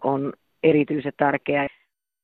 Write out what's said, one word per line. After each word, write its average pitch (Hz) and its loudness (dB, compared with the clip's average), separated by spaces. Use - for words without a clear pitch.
on 139 -2
erityisen 147 2
tärkeää. 143 0